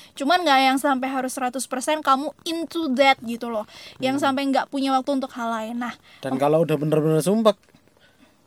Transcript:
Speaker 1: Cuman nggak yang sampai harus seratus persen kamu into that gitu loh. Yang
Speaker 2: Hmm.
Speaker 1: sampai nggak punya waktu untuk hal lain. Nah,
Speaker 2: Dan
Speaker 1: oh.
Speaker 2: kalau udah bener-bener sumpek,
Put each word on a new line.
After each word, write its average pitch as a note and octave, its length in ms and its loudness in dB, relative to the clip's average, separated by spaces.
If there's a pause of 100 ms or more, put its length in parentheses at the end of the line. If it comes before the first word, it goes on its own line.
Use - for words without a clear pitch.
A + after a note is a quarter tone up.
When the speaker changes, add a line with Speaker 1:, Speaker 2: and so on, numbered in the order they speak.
(120)
Speaker 1:
Cuman E4+ 300 2
nggak C4+ 220 4
yang C4 140 4
sampai C4 280 0
harus C4 240 -4
seratus B3+ 340 -6
persen D4+ 380 -4
kamu C#4 400 0
into E4 480 -4
that C4+ 320 4
gitu A#3 240 -8
loh. A3 240 -6 (260)
Yang C4 220 -2
Speaker 2:
Hmm. D4+ 80 -4
Speaker 1:
sampai C#4 240 0
nggak - 160 0
punya C4+ 240 -2
waktu C4 240 0
untuk C4 160 -4
hal A#3 180 -8
lain. A3+ 300 -6
Nah, A#3+ 160 -8 (240)
Speaker 2:
Dan C3 160 -6
Speaker 1:
oh. C3 40 -2
Speaker 2:
kalau D3 220 4
udah D#3 140 0
bener-bener D3+ 480 2
sumpek, G#3+ 320 2 (920)